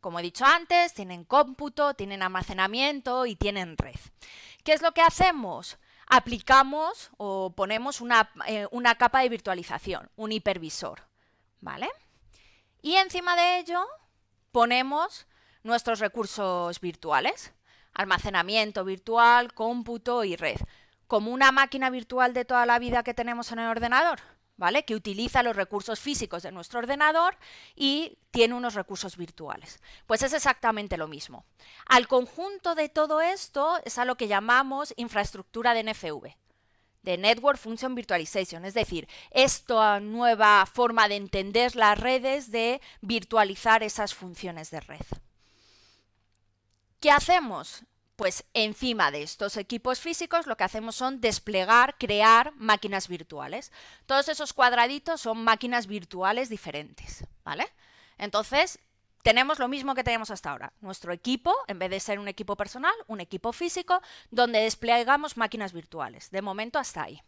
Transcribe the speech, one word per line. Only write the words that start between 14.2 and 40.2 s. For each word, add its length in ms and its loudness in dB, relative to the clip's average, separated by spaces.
ponemos 760 0
nuestros 340 -2
recursos 800 -4
virtuales, 720 -2
almacenamiento 920 0
virtual, 680 4
cómputo 680 -2
y 140 -2
red, 240 -4
como 240 0
una 180 6
máquina 400 2
virtual 420 -2
de 120 -4
toda 200 2
la 140 4
vida 240 -2
que 120 -6
tenemos 360 -6
en 80 -8
el 100 -4
ordenador, 520 0
¿vale? 280 0
Que 100 -4
utiliza 480 -2
los 140 0
recursos 420 -6
físicos 460 -8
de 80 -12
nuestro 260 -10
ordenador 580 2
y 440 -2
tiene 240 4
unos 200 -6
recursos 420 -8
virtuales. 640 -14
Pues 160 0
es 100 0
exactamente 640 0
lo 120 -6
mismo. 360 -16
Al 200 6
conjunto 680 -2
de 140 -2
todo 320 0
esto 640 -2
es 140 -10
a 60 0
lo 120 -2
que 120 -6
llamamos 680 0
infraestructura 800 -2
de 60 0
N 100 -4
F 220 -8
V, 260 -14
de 160 -2
Network 400 2
Function 360 -8
Virtualization, 720 -4
es 100 -12
decir, 340 -4
esta 720 2
nueva 640 6